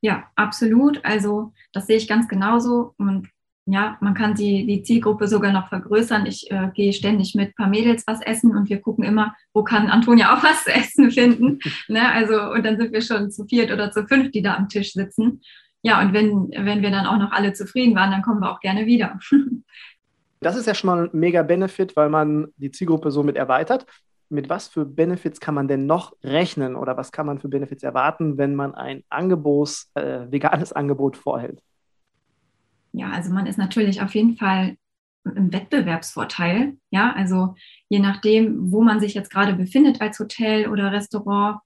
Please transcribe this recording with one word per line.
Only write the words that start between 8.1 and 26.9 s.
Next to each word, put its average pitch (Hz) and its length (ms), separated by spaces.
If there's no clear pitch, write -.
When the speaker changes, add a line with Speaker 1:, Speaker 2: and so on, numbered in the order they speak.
Speaker 1:
essen 220 340
und 202 140
wir 202 120
gucken 214 220
immer, 214 320
wo 214 100
kann 214 260
Antonia 233 460
auch 285 80
was 311 200
zu - 100
essen - 380
finden. 247 520
Speaker 2:
<laughs> 156 60
Speaker 1:
Ne? 226 240
Also, 214 400
und 220 140
dann 220 120
sind 226 140
wir 220 100
schon 208 300
zu 214 140
viert 226 260
oder 202 200
zu 214 140
fünft, 262 300
die 202 60
da 185 140
am 196 140
Tisch 202 240
sitzen. 196 480
Ja, 220 200
und 190 120
wenn, 208 380
wenn 208 300
wir 202 100
dann 196 140
auch 226 120
noch 202 140
alle 202 220
zufrieden 226 420
waren, 190 160
dann 190 100
kommen 208 200
wir 185 100
auch - 80
gerne 196 260
wieder. 226 340
<laughs> 277 320
Speaker 2:
Das 175 140
ist 233 120
ja 208 60
schon 190 140
mal 175 160
ein 170 80
mega 170 320
Benefit, 190 540
weil 151 100
man 151 480
die 139 160
Zielgruppe 156 400
somit 143 240
erweitert. 143 500
Mit 139 180
was 180 220
für 156 160
Benefits 160 560
kann 151 120
man 139 140
denn 139 180
noch 165 280
rechnen 139 540
oder 127 180